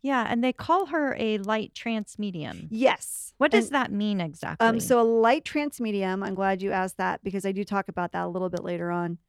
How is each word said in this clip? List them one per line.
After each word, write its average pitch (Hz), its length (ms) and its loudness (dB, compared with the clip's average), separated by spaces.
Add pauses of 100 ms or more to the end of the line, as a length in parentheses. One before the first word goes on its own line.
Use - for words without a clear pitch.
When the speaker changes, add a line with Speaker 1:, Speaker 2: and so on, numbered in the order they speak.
Speaker 1:
Yeah, 262 260 0
and 233 160 0
they 254 80 2
call 359 340 2
her 294 320 0
a 214 200 0
light 214 360 -4
trance 220 460 -6
medium. 160 500 -6
Speaker 2:
Yes. - 680 0
Speaker 1:
What 277 120 4
does 226 160 6
Speaker 2:
And, 277 80 -6
Speaker 1:
that 262 180 0
mean 202 280 0
exactly? 165 460 0
Speaker 2:
um, 226 140 4
so 247 200 4
a - 20 6
light 226 420 6
trance 294 360 -4
medium, 196 420 0
I'm 196 140 -4
glad 196 260 0
you 196 100 -2
asked 185 260 -2
that 185 260 -2
because 190 200 -4
I 196 80 0
do 196 120 -2
talk 196 240 -4
about 175 240 -6
that 175 120 -4
a 175 40 -4
little 180 200 -4
bit 180 160 -6
later 175 280 -4
on 175 260 -2 (100)